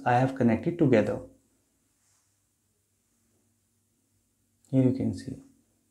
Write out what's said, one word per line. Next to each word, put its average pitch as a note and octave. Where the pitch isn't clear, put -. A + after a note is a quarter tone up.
I B2
have C3
connected A#2
together. A2
Here C3
you B2+
can A2+
see. -